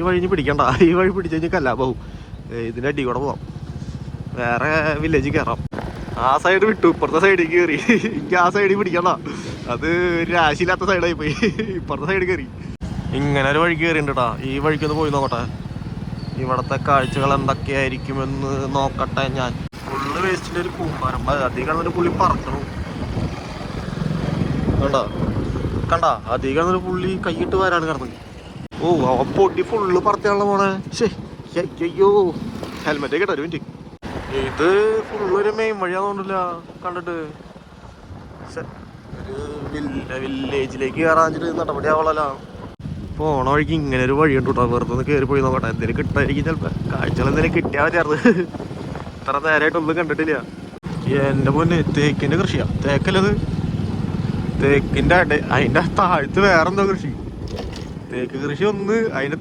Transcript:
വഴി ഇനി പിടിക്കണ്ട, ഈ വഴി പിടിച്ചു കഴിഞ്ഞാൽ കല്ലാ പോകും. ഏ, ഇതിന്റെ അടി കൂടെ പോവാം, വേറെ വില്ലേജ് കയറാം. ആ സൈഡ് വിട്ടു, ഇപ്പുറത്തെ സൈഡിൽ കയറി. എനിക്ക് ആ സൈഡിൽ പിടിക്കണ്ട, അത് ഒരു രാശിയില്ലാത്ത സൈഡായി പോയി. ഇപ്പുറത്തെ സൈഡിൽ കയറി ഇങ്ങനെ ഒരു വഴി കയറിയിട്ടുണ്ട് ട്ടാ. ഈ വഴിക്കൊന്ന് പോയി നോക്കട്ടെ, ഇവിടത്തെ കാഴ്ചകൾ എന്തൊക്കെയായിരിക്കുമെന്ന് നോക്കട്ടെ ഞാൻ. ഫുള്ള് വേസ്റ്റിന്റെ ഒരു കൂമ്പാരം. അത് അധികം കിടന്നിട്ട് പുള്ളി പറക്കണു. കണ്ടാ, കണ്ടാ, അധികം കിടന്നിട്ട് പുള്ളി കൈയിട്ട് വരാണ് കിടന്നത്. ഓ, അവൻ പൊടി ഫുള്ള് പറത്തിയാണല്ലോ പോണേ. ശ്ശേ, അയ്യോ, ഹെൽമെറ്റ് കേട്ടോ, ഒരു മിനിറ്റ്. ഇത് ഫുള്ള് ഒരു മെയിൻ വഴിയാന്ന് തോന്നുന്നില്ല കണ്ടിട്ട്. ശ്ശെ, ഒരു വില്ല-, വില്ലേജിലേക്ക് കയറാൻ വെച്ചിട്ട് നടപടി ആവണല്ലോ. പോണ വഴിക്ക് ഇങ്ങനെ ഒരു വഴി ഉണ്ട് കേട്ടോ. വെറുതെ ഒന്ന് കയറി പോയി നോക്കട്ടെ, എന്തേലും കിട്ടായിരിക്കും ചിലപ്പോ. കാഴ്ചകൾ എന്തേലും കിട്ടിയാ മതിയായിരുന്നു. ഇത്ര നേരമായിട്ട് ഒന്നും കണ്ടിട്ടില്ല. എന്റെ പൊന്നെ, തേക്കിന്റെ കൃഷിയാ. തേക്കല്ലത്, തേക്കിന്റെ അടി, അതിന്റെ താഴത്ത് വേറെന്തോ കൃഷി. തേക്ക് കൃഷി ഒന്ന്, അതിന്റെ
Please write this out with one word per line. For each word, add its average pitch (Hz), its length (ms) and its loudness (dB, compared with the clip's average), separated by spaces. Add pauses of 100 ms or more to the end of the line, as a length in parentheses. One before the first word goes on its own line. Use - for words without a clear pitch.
വഴി 180 140 2
ഇനി 180 120 0
പിടിക്കണ്ട, 143 300 2 (260)
ഈ 165 100 6
വഴി 185 180 4
പിടിച്ചു 165 200 -2
കഴിഞ്ഞാൽ 160 200 0
കല്ലാ 143 240 2
പോകും. 127 180 0 (540)
ഏ, 117 180 -6
ഇതിന്റെ 120 220 -4
അടി 139 160 -2
കൂടെ 123 160 0
പോവാം, 131 160 -4 (1000)
വേറെ 120 320 0 (340)
വില്ലേജ് 143 300 2
കയറാം. 123 260 0 (640)
ആ 127 40 4 (140)
സൈഡ് 185 260 6
വിട്ടു, 180 260 4
ഇപ്പുറത്തെ 151 300 0
സൈഡിൽ 180 280 6
കയറി. 170 240 4 (320)
എനിക്ക് 151 340 -2
ആ - 20 6 (100)
സൈഡിൽ 202 260 4
പിടിക്കണ്ട, 180 300 2 (640)
അത് 123 160 -2 (320)
ഒരു 165 160 -2
രാശിയില്ലാത്ത 170 540 2
സൈഡായി 175 300 2
പോയി. 151 140 -2 (460)
ഇപ്പുറത്തെ 143 300 -6
സൈഡിൽ 190 200 0
കയറി 147 160 -2 (720)
ഇങ്ങനെ 139 340 2
ഒരു 151 100 2
വഴി 170 180 2
കയറിയിട്ടുണ്ട് 156 400 2
ട്ടാ. 120 80 2 (220)
ഈ - 20 -2 (120)
വഴിക്കൊന്ന് 151 360 0
പോയി 151 160 2
നോക്കട്ടെ, 127 260 0 (1000)
ഇവിടത്തെ 127 360 0 (100)
കാഴ്ചകൾ 139 500 2
എന്തൊക്കെയായിരിക്കുമെന്ന് 135 1120 -2 (240)
നോക്കട്ടെ 135 480 0 (140)
ഞാൻ. 123 140 -2 (340)
ഫുള്ള് - 400 -4
വേസ്റ്റിന്റെ 175 380 -2
ഒരു 175 140 -6
കൂമ്പാരം. 131 520 -2
അത് 139 180 2
അധികം 123 200 -2
കിടന്നിട്ട് 165 300 -2
പുള്ളി 175 140 2 (100)
പറക്കണു. 175 380 0 (2250)
കണ്ടാ, 139 200 2 (880)
കണ്ടാ, 165 220 4 (200)
അധികം 131 220 -2
കിടന്നിട്ട് 185 320 2
പുള്ളി 180 240 -2 (140)
കൈയിട്ട് 175 380 0
വരാണ് 170 260 2
കിടന്നത്. 127 260 -6 (680)
ഓ, 160 40 2 (220)
അവൻ 127 260 2
പൊടി 180 320 4
ഫുള്ള് 196 380 2
പറത്തിയാണല്ലോ 202 440 2
പോണേ. 196 200 2 (260)
ശ്ശേ, 233 100 2 (800)
അയ്യോ, 185 220 4 (760)
ഹെൽമെറ്റ് 147 340 0
കേട്ടോ, 196 160 2
ഒരു 143 80 -4
മിനിറ്റ്. 160 280 -8 (680)
ഇത് 135 300 0 (400)
ഫുള്ള് 208 320 0
ഒരു 208 180 2
മെയിൻ 220 240 0
വഴിയാന്ന് 185 260 0
തോന്നുന്നില്ല 196 280 -4 (480)
കണ്ടിട്ട്. 175 300 -6 (1400)
ശ്ശെ, 160 100 -8 (560)
ഒരു 135 180 -10 (380)
വില്ല-, 147 500 -6
വില്ലേജിലേക്ക് 131 800 -4
കയറാൻ 160 240 4
വെച്ചിട്ട് 160 340 -4
നടപടി 151 320 -4
ആവണല്ലോ. 156 340 0 (920)
പോണ 147 360 0
വഴിക്ക് 156 260 2
ഇങ്ങനെ 131 280 0
ഒരു 135 120 2
വഴി 151 180 4
ഉണ്ട് 127 120 2
കേട്ടോ. 123 220 2
വെറുതെ 120 220 0
ഒന്ന് 127 140 0
കയറി 139 220 4
പോയി 139 160 4
നോക്കട്ടെ, 127 280 0
എന്തേലും 113 240 -2
കിട്ടായിരിക്കും 143 500 0
ചിലപ്പോ. 160 220 -2 (220)
കാഴ്ചകൾ 131 400 0
എന്തേലും 156 240 2
കിട്ടിയാ 143 280 0
മതിയായിരുന്നു. 156 340 2 (1000)
ഇത്ര 135 260 -2
നേരമായിട്ട് 156 380 4
ഒന്നും 156 180 0
കണ്ടിട്ടില്ല. 156 340 0 (920)
എന്റെ 135 300 4
പൊന്നെ, 165 220 4 (200)
തേക്കിന്റെ 147 420 2
കൃഷിയാ. - 260 0 (200)
തേക്കല്ലത്, 185 440 2 (1300)
തേക്കിന്റെ 139 560 4
അടി, 151 180 4 (160)
അതിന്റെ 139 300 4 (160)
താഴത്ത് 175 480 2
വേറെന്തോ 185 420 4
കൃഷി. 151 220 -2 (1000)
തേക്ക് 123 320 -4
കൃഷി 143 300 -2
ഒന്ന്, 202 260 0 (180)
അതിന്റെ 143 240 -2